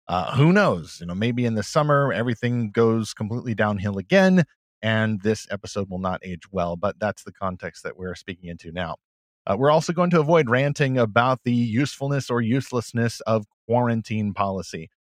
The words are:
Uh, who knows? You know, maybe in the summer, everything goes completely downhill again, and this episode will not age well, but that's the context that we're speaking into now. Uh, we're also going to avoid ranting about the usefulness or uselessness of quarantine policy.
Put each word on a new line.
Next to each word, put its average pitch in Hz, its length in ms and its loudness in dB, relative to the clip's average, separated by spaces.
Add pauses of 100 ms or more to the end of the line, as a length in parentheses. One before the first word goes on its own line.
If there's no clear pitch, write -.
Uh, 90 300 -2
who 160 160 6
knows? 123 480 0
You 85 60 -10
know, 87 80 -6
maybe 117 280 0
in 113 120 0
the 107 80 -2
summer, 143 500 2
everything 120 580 -2
goes 113 420 2
completely 113 400 -6
downhill 104 440 -2
again, 185 480 4 (360)
and 110 400 0
this 107 300 0
episode 98 380 -6
will 92 100 -6
not 92 240 -4
age 90 260 -10
well, 87 280 -2
but 98 200 -4
that's 101 280 -4
the 101 80 -16
context 92 500 -8
that 87 140 -10
we're 90 180 -8
speaking 90 340 -12
into 82 220 -12
now. 82 240 -6 (500)
Uh, 98 140 0
we're 139 100 4
also 156 220 2
going 175 200 0
to 170 100 4
avoid 151 280 4
ranting 131 480 2
about 120 460 2
the 123 80 0
usefulness 127 800 0
or 120 100 0
uselessness 117 880 -2
of 110 160 2 (240)
quarantine 113 640 0
policy. 95 560 -6 (200)